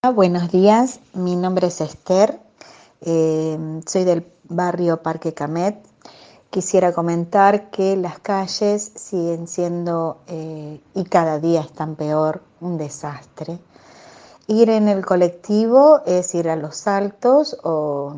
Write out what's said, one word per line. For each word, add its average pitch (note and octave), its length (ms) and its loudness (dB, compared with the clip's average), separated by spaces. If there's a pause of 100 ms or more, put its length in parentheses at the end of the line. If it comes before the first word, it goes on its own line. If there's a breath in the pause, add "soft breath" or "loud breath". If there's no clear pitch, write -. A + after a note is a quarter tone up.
(140)
Buenos F3 380 2
días, G#3+ 480 4 (140)
mi F3+ 220 -2
nombre F#3 300 0
es F3 140 -6
Esther, F#3 580 0 (640 loud breath)
eh, D#3+ 840 -2
soy F#3 180 0
del F3 260 0 (140)
barrio F3 580 -2
Parque D#3+ 320 -6
Camet. E3+ 480 -4 (680 loud breath)
Quisiera F3+ 440 2
comentar F3 800 0
que G3 260 -2
las F3+ 240 -6
calles G#3 760 -4
siguen E3+ 540 -6
siendo, E3+ 680 -4 (100)
eh, D#3 520 -12 (140)
y F#3+ 100 -4
cada E3 360 0
día E3 200 2
están D#3 360 -8
peor, D#3 460 -2 (180)
un F3 180 -6
desastre. D3+ 800 -12 (880 loud breath)
Ir A3 240 4
en G#3+ 180 4
el G3 160 0
colectivo A3 1000 4
es F3+ 300 0
ir E3+ 140 0
a D#3+ 60 -2
los D3+ 200 -8
saltos G#3 880 0
o D3 540 -2